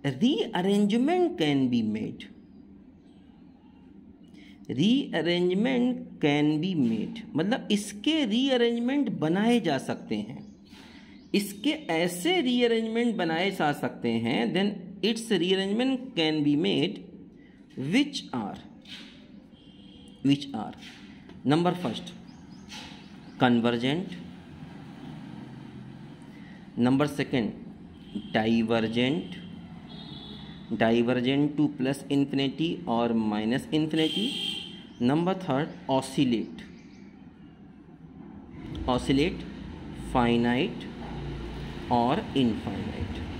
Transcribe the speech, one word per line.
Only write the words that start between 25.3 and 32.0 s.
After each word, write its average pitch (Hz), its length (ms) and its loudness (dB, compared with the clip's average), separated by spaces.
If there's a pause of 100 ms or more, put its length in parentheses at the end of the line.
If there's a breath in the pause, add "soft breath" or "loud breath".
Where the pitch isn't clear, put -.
number 131 300 4
second, 131 440 0 (800)
divergent, 117 1040 2 (1400)
divergent 123 800 4
to 151 160 4
plus 135 380 -2